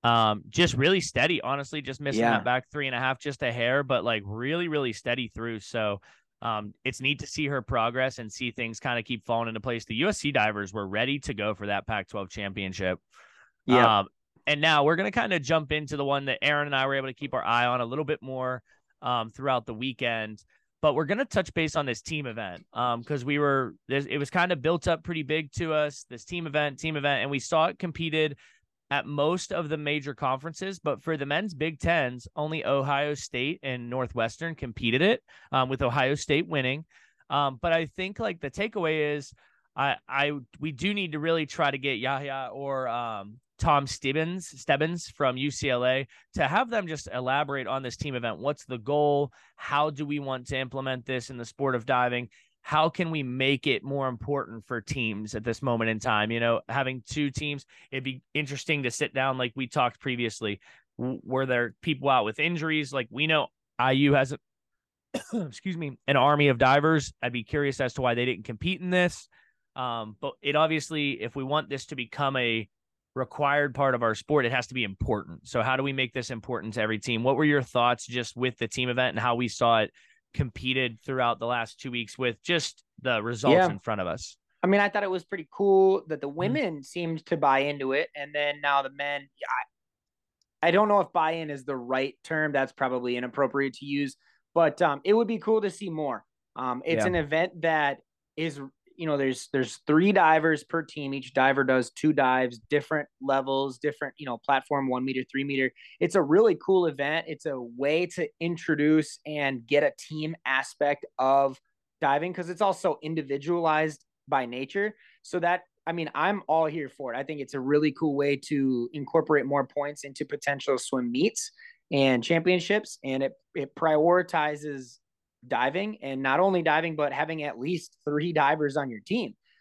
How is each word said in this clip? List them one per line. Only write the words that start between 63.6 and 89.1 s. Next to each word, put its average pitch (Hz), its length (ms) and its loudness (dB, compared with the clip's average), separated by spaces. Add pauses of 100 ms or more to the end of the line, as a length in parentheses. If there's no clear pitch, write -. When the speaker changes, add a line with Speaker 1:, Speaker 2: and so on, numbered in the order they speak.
Speaker 1:
I 127 160 4
U 139 200 6
hasn't, 135 280 2 (760)
<coughs> - 180 -8
excuse 180 440 -6
me, 147 300 -8
an 143 100 6
army 143 300 6
of 127 120 6
divers. 143 540 4 (100)
I'd 120 100 -2
be 120 120 -4
curious 143 360 -2
as 127 140 -2
to 139 80 -4
why 120 120 4
they 120 100 0
didn't 110 200 -2
compete 160 360 -4
in 180 100 -4
this. 180 380 0 (460)
Um, 117 460 -6
but 139 220 -6
it 143 120 0
obviously, 151 680 0
if 113 120 -6
we 139 80 -4
want 143 260 -2
this 135 180 -8
to 117 100 -12
become 135 400 -2
a 113 320 0 (460)
required 143 600 0
part 135 200 2
of 120 80 -2
our 110 120 2
sport, 147 320 2
it 117 60 0
has 123 160 0
to 127 60 -12
be 123 100 -2
important. 98 640 -4
So 117 140 0
how 131 140 2
do 135 60 0
we 139 100 -2
make 131 200 -2
this 123 180 -6
important 110 440 -6
to 113 80 0
every 110 160 0
team? 117 260 -2
What 131 120 4
were 151 80 4
your 147 180 4
thoughts 120 440 2
just 120 300 -6
with 123 220 -2
the 117 100 -2
team 123 220 -2
event 127 260 0
and - 20 -4
how 120 180 0
we 120 120 0
saw 117 320 4
it 107 120 0 (420)
competed 127 680 -2
throughout 123 360 0
the 120 60 -4
last 120 340 -4
two 131 100 -10
weeks 120 280 -8
with 120 260 -2
just - 400 -2 (160)
the 120 220 0
results 120 320 4
Speaker 2:
Yeah. 180 160 6
Speaker 1:
in 101 100 -6
front 107 200 -4
of 90 60 -2
us? - 300 -6 (260)
Speaker 2:
I 175 60 4
mean, 202 120 6
I 202 80 4
thought 202 140 -2
it 196 80 -2
was 180 140 -4
pretty 175 260 -10
cool 190 580 6
that 156 120 -6
the 139 80 -4
Speaker 1:
Mm-hmm. 143 80 -10
Speaker 2:
women 185 480 -2
seemed 165 420 -6
to 165 100 0
buy 139 240 6
into 139 320 -2
it. 135 220 0
And 147 180 -10
then 147 280 -2
now 143 220 4
the 135 80 -4
men, 143 320 -6 (180)